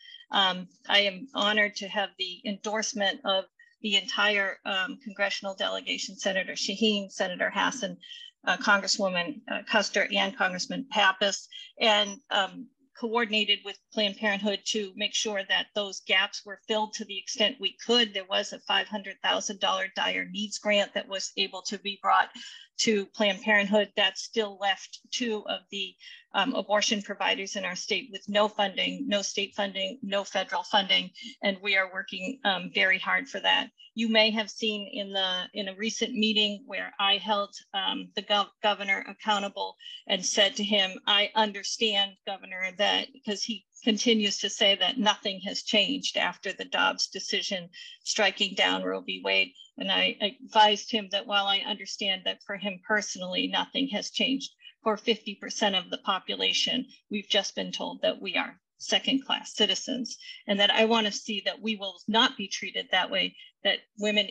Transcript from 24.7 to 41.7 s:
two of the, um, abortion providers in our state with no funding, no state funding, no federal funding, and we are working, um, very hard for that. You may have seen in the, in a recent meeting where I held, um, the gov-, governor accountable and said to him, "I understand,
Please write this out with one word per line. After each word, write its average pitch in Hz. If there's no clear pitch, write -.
two 220
of 190
the, 190
um, 190
abortion 208
providers 196
in 190
our 180
state 190
with -
no 208
funding, 185
no 202
state -
funding, 190
no 196
federal 190
funding, 190
and 196
we 196
are 190
working, 185
um, 180
very 190
hard 190
for 196
that. 190
You 226
may 220
have 214
seen 214
in 196
the, 185
in 196
a 190
recent 226
meeting 208
where 185
I 196
held, 202
um, 190
the 208
gov-, 202
governor 196
accountable 196
and 190
said 196
to 208
him, 196
"I 202
understand, 202